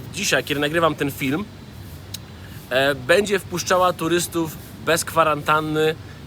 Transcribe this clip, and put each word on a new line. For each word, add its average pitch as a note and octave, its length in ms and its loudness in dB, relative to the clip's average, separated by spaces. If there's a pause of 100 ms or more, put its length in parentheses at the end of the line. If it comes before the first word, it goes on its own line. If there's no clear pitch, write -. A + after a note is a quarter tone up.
(140)
dzisiaj, D3 300 0
kiedy C#3+ 180 0
nagrywam D#3 340 2
ten C#3+ 160 0
film, D3 340 -2 (1200)
e, C#3 260 4
będzie F#3 440 2
wpuszczała F3+ 540 2
turystów E3 640 -2 (280)
bez D#3 200 2
kwarantanny D#3 920 2 (320)